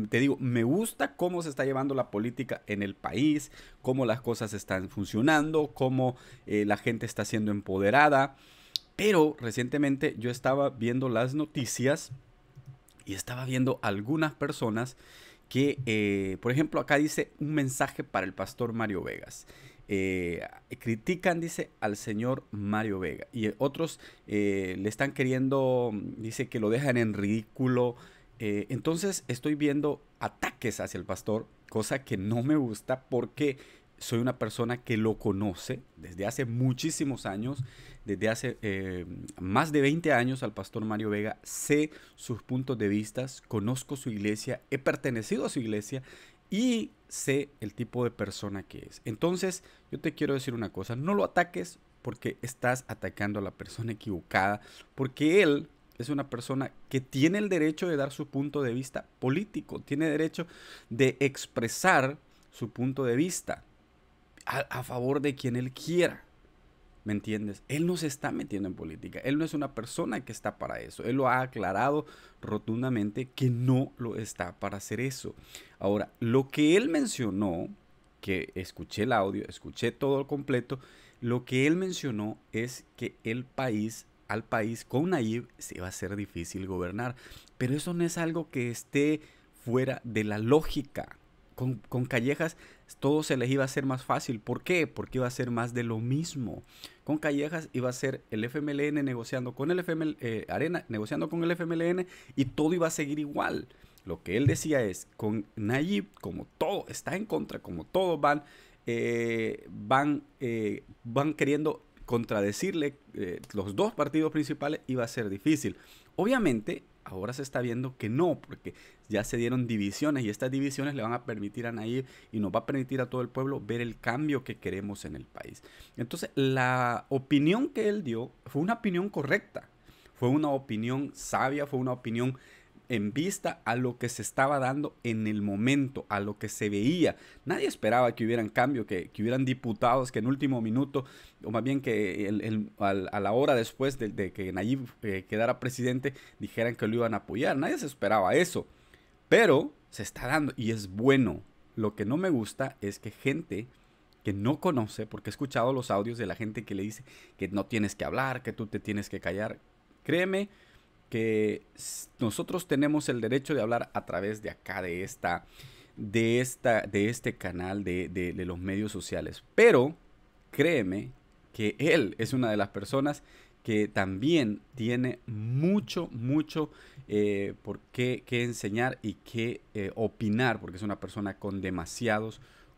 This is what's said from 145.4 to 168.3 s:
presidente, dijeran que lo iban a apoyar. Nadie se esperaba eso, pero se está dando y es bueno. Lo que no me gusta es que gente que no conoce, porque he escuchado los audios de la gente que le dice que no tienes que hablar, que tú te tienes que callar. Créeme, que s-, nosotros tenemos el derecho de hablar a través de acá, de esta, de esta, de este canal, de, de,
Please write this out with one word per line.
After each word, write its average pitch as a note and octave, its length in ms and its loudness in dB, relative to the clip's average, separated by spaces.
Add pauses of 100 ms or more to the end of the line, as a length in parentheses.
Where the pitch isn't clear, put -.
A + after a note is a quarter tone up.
presidente, B2+ 560 -2 (240)
dijeran A2+ 380 -2
que A#2 100 0
lo G#2+ 80 0
iban A#2 200 2
a - 20 -2
apoyar. C3 400 0
Nadie F#3+ 200 0
se A#3+ 100 -6
esperaba G#2 500 4
eso, F3 320 2 (600)
pero E3+ 440 8 (180)
se - 140 -10
está - 240 -8
dando D3 280 2
y A2 140 0
es G#2+ 180 -4
bueno. A2 540 4 (320)
Lo A2 220 0
que G#2+ 80 -2
no A#2 120 0
me F#3 140 0
gusta C3 500 -2
es G2+ 200 -6
que A2 100 -10
gente C3+ 560 -4 (560)
que G#2+ 100 -2
no A2+ 280 0
conoce, B2+ 460 0
porque - 240 -10
he - 20 -12
escuchado C3 400 0
los B2+ 180 -4
audios A2 280 2
de A#2 80 -2
la F2 100 -4
gente G#2+ 280 -6
que G#2 120 -6
le F#2+ 80 -2
dice G#2+ 180 -8 (340)
que F#2+ 120 -4
no G2 180 -2
tienes G#2 300 0
que - 80 -4
hablar, B2 400 -2
que A2 80 -6
tú G#2+ 160 -8
te - 100 -6
tienes G#2 300 -4
que G2 100 -8
callar. G2+ 400 -4 (460)
Créeme, F#3+ 460 0 (580)
que G#2+ 540 2 (120)
s-, - 340 -12 (100)
nosotros E3+ 480 -2
tenemos D3 420 2
el B2+ 120 -2
derecho C3+ 340 0
de C3+ 80 2
hablar A#2 320 0
a - 120 -2
través G#2 360 -4
de - 80 -6
acá, F#2 320 -8
de F2+ 200 -2
esta, - 440 -4 (500)
de A2+ 440 2
esta, B2 420 2
de G#2 260 2
este A#2 280 -4
canal, F#2 480 -4
de, F2+ 240 -2
de, F2 240 -2